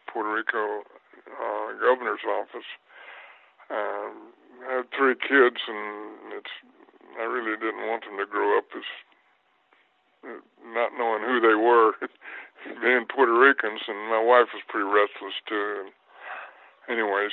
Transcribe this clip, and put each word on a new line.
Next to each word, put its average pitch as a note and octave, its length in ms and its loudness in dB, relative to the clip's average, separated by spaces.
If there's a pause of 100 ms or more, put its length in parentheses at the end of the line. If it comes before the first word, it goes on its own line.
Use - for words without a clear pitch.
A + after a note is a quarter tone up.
(100)
Puerto G#2+ 220 -4
Rico, G#2+ 500 -4 (480)
uh, A2 480 -8
governor's A#2 480 0
office. G#2 400 -6 (1040)
Um, G#2+ 640 -8 (320)
I C3 160 -4
had A#2+ 80 -12
three C3 240 2
kids, B2+ 540 4
and G#2+ 640 -10
it's, G2+ 160 -14 (720)
I A2+ 80 -4
really A#2 320 -2
didn't G#2+ 260 -4
want A2+ 160 -4
them G#2 160 -12
to G2+ 80 -2
grow G#2 320 2
up G#2+ 160 -4
as, A2 140 -12 (1400)
uh, A#2+ 160 -16 (320)
not A#2 240 -2
knowing A2+ 240 -2
who B2 160 0
they A2+ 160 6
were, A2+ 400 6 (420)
<laughs> - 460 -16
being A#2 240 2
Puerto A#2+ 320 4
Ricans, A2+ 480 4
and G#2+ 240 -8
my A2+ 80 2
wife A#2 320 6
was G#2 160 -14
pretty G2+ 240 -4
restless, G2+ 560 0
too. G2+ 400 -6
And G2 60 -20 (1000)
anyway, G#2 420 0